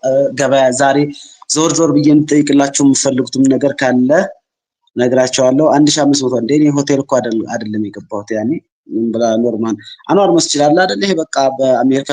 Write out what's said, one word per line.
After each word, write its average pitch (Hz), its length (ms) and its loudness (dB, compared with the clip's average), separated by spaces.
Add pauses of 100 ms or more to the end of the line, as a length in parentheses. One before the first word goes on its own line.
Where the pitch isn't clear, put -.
እ፣ 131 100 -2 (200)
ገበያ 135 400 0
ዛሬ 135 260 0 (520)
ዞር 156 220 0
ዞር 156 200 0
ብዬ 147 180 2
እንድጠይቅላችሁ 143 720 2
የምትፈልጉትም 131 640 0
ነገር 135 280 0
ካለ 127 360 0 (840)
ነግራቸዋለሁ። 127 720 2
አንድ 147 200 4
ሺህ 151 120 0
አምስት 139 220 2
መቶ 127 140 -2
እንደ 117 180 -2
እኔ 151 180 4
ሆቴል 143 280 0
እኮ 139 140 -8
አይደል-፣ 117 340 -2
አይደለም 107 360 -6
የገባሁት 101 480 -10
ያኔ። 110 180 -2 (380)
ዝም 113 200 -4
ብላ 113 160 -2 (120)
ኖርማል። 113 400 -2 (300)
አንዋር 190 260 2
መስጂድ 160 300 0
አለ 147 160 4
አይደል? 175 220 0
ይሄ 196 140 -2
በቃ 160 220 -6 (160)
በአሜሪካ 135 600 0